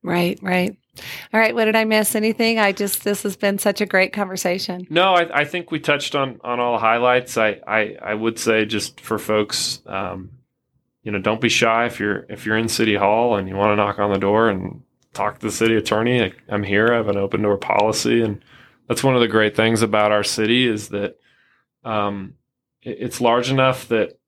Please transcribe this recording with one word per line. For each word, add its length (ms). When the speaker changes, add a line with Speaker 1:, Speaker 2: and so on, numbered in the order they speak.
Speaker 1:
Right, 380
right. 360
All 60
right. 160
What 80
did 140
I 80
miss? 280
Anything? 460
I 140
just, 320
this 180
has 140
been 200
such 220
a 60
great 260
conversation. 800
Speaker 2:
No, 260
I, 260
I 40
think 260
we 80
touched 340
on, 300
on 160
all 180
highlights. 600
I, 280
I, 360
I 120
would 240
say 280
just 340
for 180
folks, 680
um, 460
you 100
know, 60
don't 200
be 80
shy 380
if 160
you're, 260
if 180
you're 120
in 100
City 280
Hall 420
and 100
you 80
wanna 220
knock 200
on 140
the 80
door 300
and 320
talk 260
to 60
the 80
city 220
attorney. 460
I, 120
I'm 140
here. 280
I 60
have 100
an 100
open 260
door 140
policy, 640
and 220
that's 160
one 120
of 60
the 60
great 280
things 260
about 300
our 120
city 440
is 220
that, 280
um, 480
it, 180
it's 220
large 280
enough 380
that 400